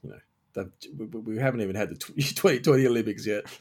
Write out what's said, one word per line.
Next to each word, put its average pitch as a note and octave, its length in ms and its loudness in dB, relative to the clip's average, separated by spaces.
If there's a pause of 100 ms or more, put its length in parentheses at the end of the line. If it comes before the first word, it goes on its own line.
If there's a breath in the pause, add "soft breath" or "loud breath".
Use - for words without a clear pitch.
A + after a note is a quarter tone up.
you - 80 -12
know, G1+ 80 -16 (360)
they've, F#2+ 160 -6 (280)
we, A2 80 -8
we, A2+ 140 -10 (140)
we A2 40 -2
haven't B2+ 220 2
even F#2+ 160 -2
had G2+ 140 -2
the E2 60 -10
tw-, - 400 -4
<laughs> - 0 -
twenty C3 240 4
twenty C3+ 260 6
Olympics A2 400 0
yet, G#2 180 -2 (160 loud breath)